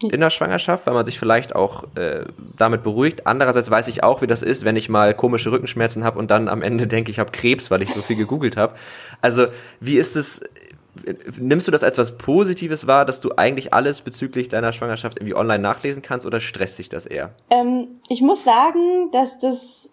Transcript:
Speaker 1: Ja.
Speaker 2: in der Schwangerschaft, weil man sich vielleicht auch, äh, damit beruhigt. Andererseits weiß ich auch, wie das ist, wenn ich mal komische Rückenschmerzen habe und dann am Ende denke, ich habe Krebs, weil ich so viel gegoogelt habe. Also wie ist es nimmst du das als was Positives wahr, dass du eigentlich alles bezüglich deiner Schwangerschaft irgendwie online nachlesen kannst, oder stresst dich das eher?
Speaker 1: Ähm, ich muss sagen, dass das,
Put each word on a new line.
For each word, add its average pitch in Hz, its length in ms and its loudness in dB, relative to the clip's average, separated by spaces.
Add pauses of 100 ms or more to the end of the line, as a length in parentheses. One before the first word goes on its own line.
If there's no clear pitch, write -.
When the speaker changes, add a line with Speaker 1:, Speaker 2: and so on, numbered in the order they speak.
Speaker 1:
Ja. 220 80 -2
Speaker 2:
in 135 100 0
der 160 100 4
Schwangerschaft, - 560 -2
weil 123 80 0
man 117 120 2
sich 120 120 -8
vielleicht 117 360 0
auch, - 300 -2 (120)
äh, 80 280 -4 (320)
damit 113 260 2
beruhigt. 117 440 0
Andererseits 123 440 2
weiß 113 180 2
ich - 140 -4
auch, 123 200 4
wie 127 40 2
das 117 160 0
ist, 117 220 -2
wenn 110 120 2
ich 110 140 -4
mal 107 240 4
komische 117 380 0
Rückenschmerzen 117 520 -2
habe 113 140 -2
und 110 120 -4
dann 107 180 4
am 107 140 -2
Ende 117 240 0
denke, 113 240 -2
ich 107 80 -6
habe 107 120 -2
Krebs, - 400 0
weil 95 120 2
ich 101 100 -4
so 104 100 -6
viel 113 140 -4
gegoogelt 117 420 -2
habe. 110 160 0 (480)
Also 123 240 4 (340)
wie 135 180 -2
ist - 180 0
es - 240 -6 (960)
nimmst 143 280 2
du - 60 -2
das 151 120 2
als - 140 2
was 117 200 0
Positives 170 680 0
wahr, 139 180 6
dass 131 160 -2
du - 160 -2
eigentlich 131 380 0
alles 143 260 2
bezüglich 127 480 -6
deiner 113 240 -2
Schwangerschaft 113 460 -8
irgendwie 104 160 -6
online 107 280 2
nachlesen 135 400 -2
kannst, 127 240 -8
oder 113 140 -4
stresst 95 380 -8
dich - 100 -16
das - 180 -12
eher? 76 280 -10 (160)
Speaker 1:
Ähm, 247 580 0
ich 247 140 -2
muss 392 220 2
sagen, 339 680 4
dass 254 260 0
das, - 540 -6